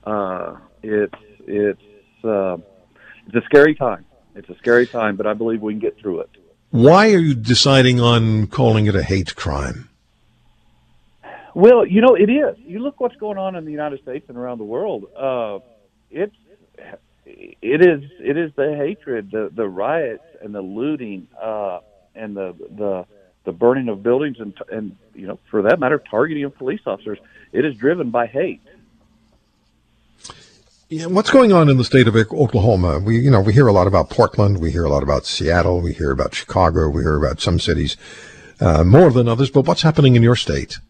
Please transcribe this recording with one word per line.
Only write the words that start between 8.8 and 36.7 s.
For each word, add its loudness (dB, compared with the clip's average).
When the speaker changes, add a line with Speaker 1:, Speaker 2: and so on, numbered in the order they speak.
Speaker 2:
it 0
a 0
hate -4
crime? -8
Speaker 1:
Well, 6
you 2
know, 6
it 2
is. 0
You -14
look -10
what's -6
going -10
on -8
in -14
the -14
United -10
States -14
and -18
around -12
the -12
world. -8
Uh, -6
it's, -10
it -6
is, 2
it -4
is -6
the -4
hatred, -8
the, -6
the -6
riots, -6
and -16
the -12
looting, -10
uh, -10
and -14
the, -12
the, -8
the -10
burning 0
of -8
buildings, -4
and, -14
and, -12
you -18
know, -14
for -2
that 4
matter, -2
targeting -4
of -12
police -8
officers. -10
It -2
is -6
driven -2
by -2
hate. -6
Speaker 2:
Yeah, -10
what's 0
going 6
on 6
in 6
the 2
state 4
of 2
Oklahoma? 0
We, 0
you 2
know, 6
we 2
hear 6
a 4
lot 4
about 2
Portland, 2
we -2
hear -2
a 0
lot 0
about -2
Seattle, 0
we -4
hear -4
about -4
Chicago, 0